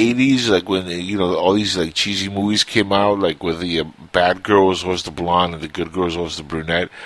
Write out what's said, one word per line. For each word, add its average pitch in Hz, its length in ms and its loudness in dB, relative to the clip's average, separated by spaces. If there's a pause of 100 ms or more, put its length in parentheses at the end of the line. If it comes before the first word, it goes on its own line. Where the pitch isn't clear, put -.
eighties, 123 400 2
like, 92 220 2
when, 95 160 0
you 90 320 -4
know, 90 180 2
all 87 160 4
these, 101 240 0
like, 82 160 -2
cheesy 98 380 -4
movies 101 340 0
came 101 260 0
out, 101 280 2
like, 85 240 -2
where 85 120 -2
the, 85 260 -2
uh, 78 40 -4 (280)
bad 90 300 2
girl 98 260 6
was 87 140 0
always 90 200 -4
the - 80 -12
blonde 87 420 0
and 78 100 -10
the 80 60 -8
good 82 240 -6
girl 92 120 -2
was 85 120 -2
always 85 220 -6
the 80 40 -10
brunette. 82 460 -4 (180)